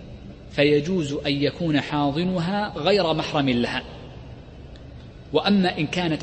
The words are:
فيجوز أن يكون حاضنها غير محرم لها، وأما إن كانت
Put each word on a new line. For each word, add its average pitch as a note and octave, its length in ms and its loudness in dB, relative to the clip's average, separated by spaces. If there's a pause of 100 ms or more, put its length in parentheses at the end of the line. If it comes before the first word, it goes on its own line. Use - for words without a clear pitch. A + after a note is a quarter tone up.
(520)
فيجوز D3 600 4
أن D3 200 -2
يكون C#3+ 480 2
حاضنها F3 960 0
غير E3+ 380 4
محرم D3+ 340 0
لها، A#2+ 340 0 (1500)
وأما F#3 460 4
إن D3+ 80 2
كانت E3 360 0